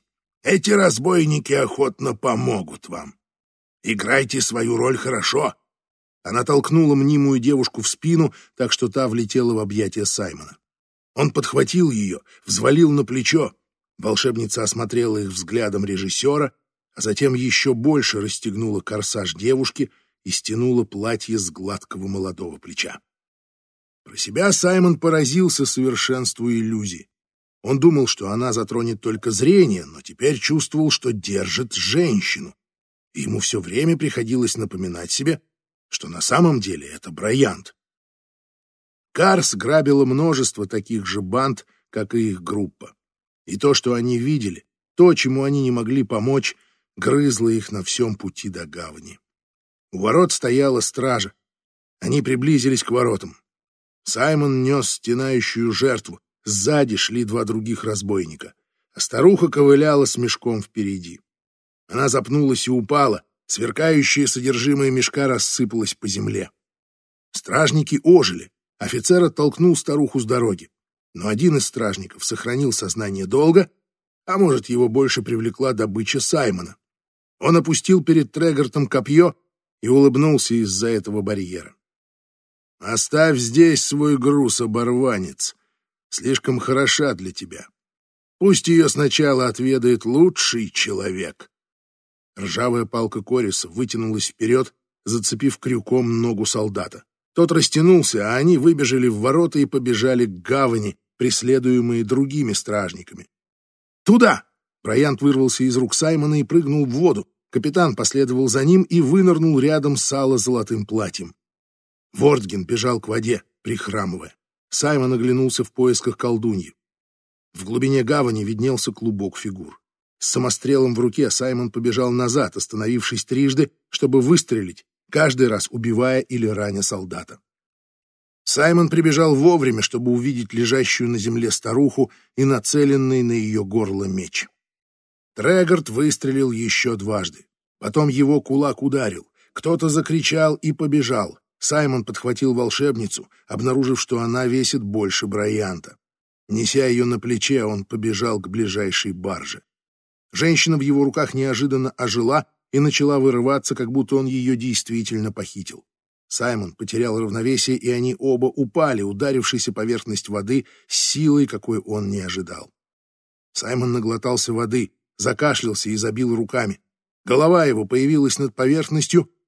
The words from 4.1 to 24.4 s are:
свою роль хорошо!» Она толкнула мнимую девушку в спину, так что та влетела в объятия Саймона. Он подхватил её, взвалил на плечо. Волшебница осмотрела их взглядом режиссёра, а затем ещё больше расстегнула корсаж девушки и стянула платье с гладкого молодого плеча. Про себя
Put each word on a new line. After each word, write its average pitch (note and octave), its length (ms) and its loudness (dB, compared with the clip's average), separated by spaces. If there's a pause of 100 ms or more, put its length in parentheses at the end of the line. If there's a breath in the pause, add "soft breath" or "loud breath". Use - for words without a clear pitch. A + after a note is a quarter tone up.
свою A#2 360 -2
роль B2+ 180 0
хорошо!» B2+ 600 -2 (680)
Она A#2 220 -2
толкнула D3 500 4
мнимую C#3 460 4
девушку B2+ 420 0
в G#2+ 60 -4
спину, D#3+ 440 0 (240 loud breath)
так B2 160 -2
что B2 180 -2
та C3 180 -2
влетела A#2 460 0
в A2 60 -2
объятия G#2 460 -4
Саймона. D#2+ 520 -8 (580)
Он C#3+ 160 0
подхватил D3 580 0
её, G#2 300 -4 (260 soft breath)
взвалил C3+ 460 4
на C#3+ 140 2
плечо. C3 500 -2 (440)
Волшебница A2 640 -2
осмотрела A2+ 540 -2
их G2+ 120 -6
взглядом G2+ 560 -4
режиссёра, A2 680 -2 (400)
а - 80 -12
затем A2 320 0
ещё B2+ 400 0
больше A#2 480 0
расстегнула G#2+ 580 -6
корсаж G#2 560 -6
девушки B2+ 560 -2 (320)
и F#2 80 -10
стянула A#2+ 540 0
платье A2 520 -6
с F#2 140 -6
гладкого F#2+ 560 -10
молодого F#2 500 -8
плеча. - 440 -12 (1040)
Про - 100 -20
себя F#3 380 0